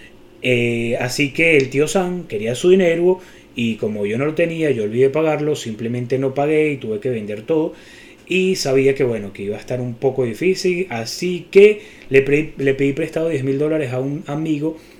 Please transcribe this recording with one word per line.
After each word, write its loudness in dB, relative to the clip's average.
Eh, 0
así -2
que 4
el 2
tío 0
Sam -2
quería -4
su 2
dinero 4
y -2
como -4
yo -2
no 0
lo -4
tenía, 0
yo -2
olvidé 2
pagarlo, 0
simplemente -4
no -2
pagué 2
y -4
tuve -6
que -4
vender -6
todo. 0
Y 2
sabía 2
que, 0
bueno, -4
que -12
iba -4
a -14
estar -6
un -6
poco 0
difícil, -2
así -6
que 8
le 6
pre-, 0
le 0
pedí 0
prestado -4
diez -2
mil 0
dólares -2
a -2
un -6
amigo -4